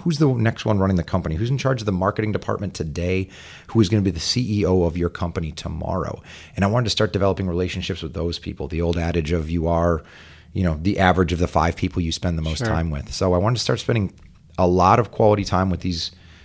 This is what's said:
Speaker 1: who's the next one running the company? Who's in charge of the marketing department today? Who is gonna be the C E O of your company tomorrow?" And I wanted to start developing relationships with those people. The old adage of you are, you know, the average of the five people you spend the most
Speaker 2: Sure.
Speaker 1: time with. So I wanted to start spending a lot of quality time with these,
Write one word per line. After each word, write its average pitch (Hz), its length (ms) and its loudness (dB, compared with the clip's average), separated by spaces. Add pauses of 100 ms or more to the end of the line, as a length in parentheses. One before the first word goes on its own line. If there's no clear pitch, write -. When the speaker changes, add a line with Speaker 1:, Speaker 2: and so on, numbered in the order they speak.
Speaker 1:
who's 160 180 -2
the 151 100 4
next 113 360 0
one 107 140 2
running 95 180 4
the 87 80 2
company? 80 300 -2
Who's 107 160 -2
in 139 80 0
charge 131 240 0
of 104 40 -4
the 104 60 0
marketing 101 400 0
department 98 420 -4
today? 87 540 -2 (400)
Who 113 120 4
is 101 80 6
gonna 104 140 2
be 95 100 2
the 82 80 -6
C 107 400 -2
E 98 40 2
O 92 200 4
of 80 120 0
your 85 140 0
company 82 420 -6
tomorrow?" 80 720 -6 (340)
And 92 80 0
I 101 40 2
wanted 120 160 2
to 104 60 -2
start 107 220 0
developing 95 360 0
relationships 90 540 -4
with 78 120 -8
those 82 240 -4
people. 80 300 -8
The 78 120 -4
old 85 160 0
adage 82 360 0
of 80 180 -2
you 82 160 0
are, 85 360 2 (500)
you 95 100 -2
know, 82 180 0
the 95 200 0
average 90 320 4
of 82 80 -2
the 85 80 2
five 80 280 2
people - 260 -2
you 82 100 -2
spend 87 260 -2
the 80 40 -4
most 80 160 -4
Speaker 2:
Sure. 117 100 -4
Speaker 1:
time 85 220 0
with. 71 220 -8
So 92 220 0
I 87 40 2
wanted 110 180 2
to 113 60 -4
start 123 180 -2
spending 110 320 0 (440)
a 92 100 4
lot 90 340 6
of 107 100 -2
quality 104 340 4
time 95 260 0
with 85 100 -2
these, 85 300 -4 (340)